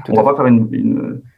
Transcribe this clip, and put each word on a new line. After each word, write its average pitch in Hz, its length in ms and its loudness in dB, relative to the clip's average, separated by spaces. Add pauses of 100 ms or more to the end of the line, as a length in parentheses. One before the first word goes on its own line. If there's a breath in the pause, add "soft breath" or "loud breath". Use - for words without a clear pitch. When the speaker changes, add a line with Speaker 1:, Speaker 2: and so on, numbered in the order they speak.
Speaker 1:
tout - 80 -8
Speaker 2:
On - 60 0
Speaker 1:
à - 40 6
Speaker 2:
va 135 80 2
Speaker 1:
fait. 143 60 0
Speaker 2:
pas - 20 -
faire 135 80 0
une, 117 260 4
une, - 500 -4 (160)